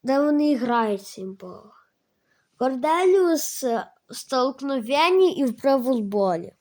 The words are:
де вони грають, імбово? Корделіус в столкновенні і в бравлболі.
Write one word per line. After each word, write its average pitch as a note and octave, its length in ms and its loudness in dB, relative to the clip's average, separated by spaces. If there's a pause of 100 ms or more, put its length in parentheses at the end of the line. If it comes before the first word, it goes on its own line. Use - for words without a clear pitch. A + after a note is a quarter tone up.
де C4+ 180 0
вони D4 360 2
грають, A3+ 600 -2
імбово? F#3+ 560 -16 (800)
Корделіус D#4+ 1080 0 (440)
в - 60 -16
столкновенні C#4 1160 0
і C#4 120 -2
в A3+ 180 -4
бравлболі. G#3 1000 0